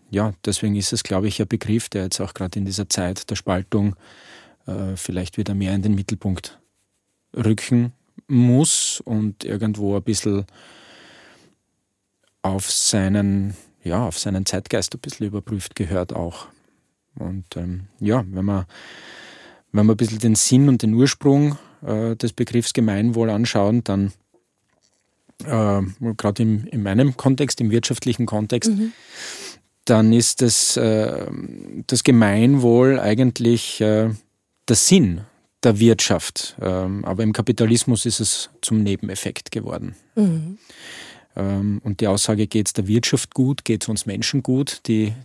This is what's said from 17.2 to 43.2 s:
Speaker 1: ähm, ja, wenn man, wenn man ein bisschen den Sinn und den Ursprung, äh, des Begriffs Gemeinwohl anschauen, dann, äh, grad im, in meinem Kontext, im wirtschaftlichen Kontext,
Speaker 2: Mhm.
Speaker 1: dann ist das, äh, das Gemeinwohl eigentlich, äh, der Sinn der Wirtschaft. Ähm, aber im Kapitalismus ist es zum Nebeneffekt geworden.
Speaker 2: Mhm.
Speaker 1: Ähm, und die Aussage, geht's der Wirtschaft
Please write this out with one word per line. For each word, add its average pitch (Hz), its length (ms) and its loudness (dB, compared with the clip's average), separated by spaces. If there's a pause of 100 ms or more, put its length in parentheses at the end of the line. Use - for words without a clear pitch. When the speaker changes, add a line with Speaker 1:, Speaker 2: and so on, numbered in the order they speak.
Speaker 1:
ähm, 90 300 -8 (120)
ja, 107 300 0
wenn 92 160 -4
man, 98 200 -2 (1080)
wenn 104 140 4
man 110 100 6
ein - 20 0
bisschen 110 220 -2
den 110 160 2
Sinn 139 340 4
und 123 120 4
den 110 120 2
Ursprung, 143 640 2 (280)
äh, 110 300 -2
des 113 180 -4
Begriffs 117 400 -2
Gemeinwohl 113 560 0
anschauen, 110 540 2
dann, 98 300 0 (1300)
äh, 107 360 2 (360)
grad 104 220 0
im, 110 280 2
in 107 160 -4
meinem 123 340 2
Kontext, 135 440 0
im 110 100 0
wirtschaftlichen 117 540 0
Kontext, 107 460 -2
Speaker 2:
Mhm. 220 220 -2 (920)
Speaker 1:
dann 110 280 6
ist - 280 2
das, - 360 2
äh, 110 480 0 (640)
das - 160 0
Gemeinwohl 120 960 6
eigentlich, 117 800 2
äh, 107 280 2 (580)
der 117 80 4
Sinn 104 460 4 (420)
der 107 160 4
Wirtschaft. - 800 2
Ähm, 92 420 -4
aber 95 200 -4
im 107 100 2
Kapitalismus 113 720 2
ist 117 140 -2
es - 300 -4 (120)
zum 110 220 0
Nebeneffekt 98 680 -6
geworden. - 440 -8 (200)
Speaker 2:
Mhm. 180 440 0 (760)
Speaker 1:
Ähm, 101 480 -2
und 101 180 -6
die 107 60 2
Aussage, 104 380 2
geht's 104 280 -2
der 95 140 -4
Wirtschaft 120 460 0